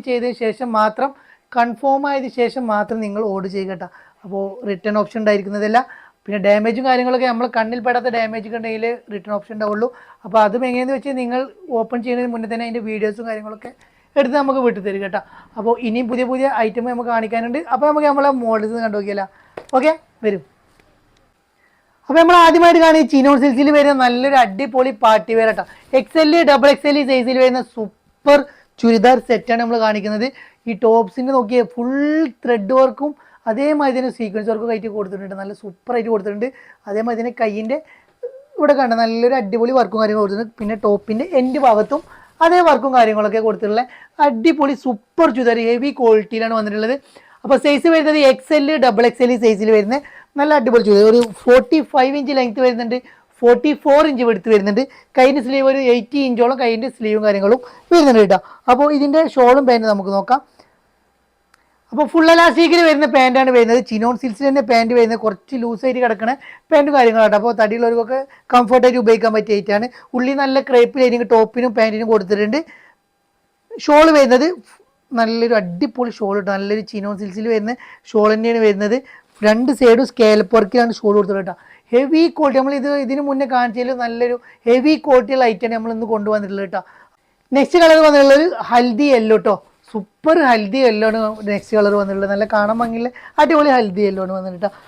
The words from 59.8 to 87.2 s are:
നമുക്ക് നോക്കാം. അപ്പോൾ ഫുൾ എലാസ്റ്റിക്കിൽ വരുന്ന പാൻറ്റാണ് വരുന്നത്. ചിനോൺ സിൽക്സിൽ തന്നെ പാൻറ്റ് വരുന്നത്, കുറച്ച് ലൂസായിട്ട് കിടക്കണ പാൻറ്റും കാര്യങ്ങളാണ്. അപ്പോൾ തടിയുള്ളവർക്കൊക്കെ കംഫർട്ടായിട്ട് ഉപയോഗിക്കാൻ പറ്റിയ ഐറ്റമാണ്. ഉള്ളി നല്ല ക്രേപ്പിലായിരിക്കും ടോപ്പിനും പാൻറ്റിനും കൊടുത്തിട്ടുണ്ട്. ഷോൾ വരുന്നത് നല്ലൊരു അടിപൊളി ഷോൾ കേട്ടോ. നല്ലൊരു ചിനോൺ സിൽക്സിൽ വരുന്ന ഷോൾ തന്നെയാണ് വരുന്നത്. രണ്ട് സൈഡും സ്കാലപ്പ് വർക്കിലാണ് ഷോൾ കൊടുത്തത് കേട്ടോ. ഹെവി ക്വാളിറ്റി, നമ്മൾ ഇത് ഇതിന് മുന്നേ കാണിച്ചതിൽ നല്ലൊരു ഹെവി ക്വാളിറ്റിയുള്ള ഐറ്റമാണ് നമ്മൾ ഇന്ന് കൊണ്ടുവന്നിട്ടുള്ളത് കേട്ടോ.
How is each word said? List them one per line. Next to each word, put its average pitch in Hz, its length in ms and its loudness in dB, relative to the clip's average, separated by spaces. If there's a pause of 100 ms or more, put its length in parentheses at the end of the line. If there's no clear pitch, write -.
നമുക്ക് 196 240 -6
നോക്കാം. 247 240 -2 (1500)
അപ്പോൾ 277 220 -2
ഫുൾ 320 220 4
എലാസ്റ്റിക്കിൽ 339 540 4
വരുന്ന 294 260 2
പാൻറ്റാണ് 262 420 2
വരുന്നത്. 233 320 4
ചിനോൺ 233 320 -2
സിൽക്സിൽ 269 280 -4
തന്നെ 269 220 0
പാൻറ്റ് 233 280 0
വരുന്നത്, 233 260 0
കുറച്ച് 214 380 -6
ലൂസായിട്ട് 240 420 -4
കിടക്കണ 226 260 -2 (400)
പാൻറ്റും 294 280 2
കാര്യങ്ങളാണ്. 220 400 4
അപ്പോൾ 226 140 -2 (100)
തടിയുള്ളവർക്കൊക്കെ 233 580 -2 (320)
കംഫർട്ടായിട്ട് 247 500 2
ഉപയോഗിക്കാൻ 220 340 2
പറ്റിയ 208 220 -2
ഐറ്റമാണ്. 208 300 -2 (280)
ഉള്ളി 254 160 0 (100)
നല്ല 269 160 0 (120)
ക്രേപ്പിലായിരിക്കും 240 640 2
ടോപ്പിനും 226 420 0
പാൻറ്റിനും 220 360 -2
കൊടുത്തിട്ടുണ്ട്. 214 480 0 (1200)
ഷോൾ 302 220 6 (100)
വരുന്നത് 269 320 4 (640)
നല്ലൊരു 233 460 0
അടിപൊളി 214 600 -4
ഷോൾ 202 200 -4
കേട്ടോ. 196 180 -6
നല്ലൊരു 202 340 -4
ചിനോൺ 208 300 -8
സിൽക്സിൽ 208 320 -10
വരുന്ന 220 220 -2 (360)
ഷോൾ 214 240 2
തന്നെയാണ് 226 320 0
വരുന്നത്. 208 300 2 (500)
രണ്ട് 226 240 2 (100)
സൈഡും 240 300 6
സ്കാലപ്പ് 214 460 2
വർക്കിലാണ് 226 420 0
ഷോൾ 208 180 0
കൊടുത്തത് 202 220 0
കേട്ടോ. 185 160 -8 (400)
ഹെവി 277 280 2 (160)
ക്വാളിറ്റി, 269 220 0
നമ്മൾ 269 200 -2
ഇത് 262 80 -4 (180)
ഇതിന് 269 220 -4
മുന്നേ 269 260 -4
കാണിച്ചതിൽ 247 360 -2 (140)
നല്ലൊരു 240 320 -4 (320)
ഹെവി 254 260 4 (120)
ക്വാളിറ്റിയുള്ള 262 460 2
ഐറ്റമാണ് 226 260 -6
നമ്മൾ 226 180 -8
ഇന്ന് 220 160 -8
കൊണ്ടുവന്നിട്ടുള്ളത് 202 560 -4
കേട്ടോ. 185 140 -8 (760)